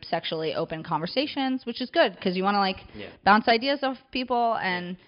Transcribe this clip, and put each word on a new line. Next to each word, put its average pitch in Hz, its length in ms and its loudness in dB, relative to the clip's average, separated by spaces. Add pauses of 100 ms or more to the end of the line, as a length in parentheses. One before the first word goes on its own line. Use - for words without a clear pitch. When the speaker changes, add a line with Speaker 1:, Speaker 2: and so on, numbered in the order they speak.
Speaker 1:
sexually 160 500 -2
open 160 300 -4
conversations, 262 840 -2
which 240 160 -6
is 247 100 -6
good, 254 280 2
'cause 180 160 0
you 185 80 0
wanna, 202 160 2
like, 190 240 0 (120)
Speaker 2:
Yeah. 101 120 -12 (160)
Speaker 1:
bounce 214 240 6
ideas 262 360 2
off 262 140 -2 (140)
people 240 460 0
and, 180 400 -4 (100)